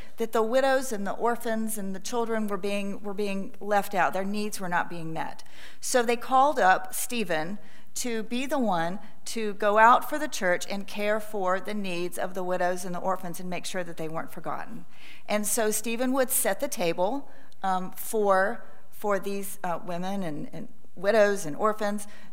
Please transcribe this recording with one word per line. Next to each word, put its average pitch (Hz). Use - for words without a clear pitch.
that 226
the 226
widows 254
and 196
the 175
orphans 220
and 196
the 190
children 220
were 202
being, 202
were 202
being 196
left 202
out. 165
Their 190
needs 208
were 190
not 175
being 165
met. 156
So 247
they 233
called 262
up 185
Stephen 180
to 226
be 247
the 285
one 180
to 214
go 208
out 240
for 294
the 302
church 180
and 196
care 208
for 190
the 196
needs 180
of 180
the 185
widows 180
and 185
the 175
orphans 180
and 180
make 180
sure 185
that 165
they 160
weren't 160
forgotten. -
And 208
so 214
Stephen 233
would 254
set -
the 285
table, 185
um, 185
for, 202
for 202
these, 196
uh, 170
women 185
and, 151
and -
widows 202
and 147
orphans 208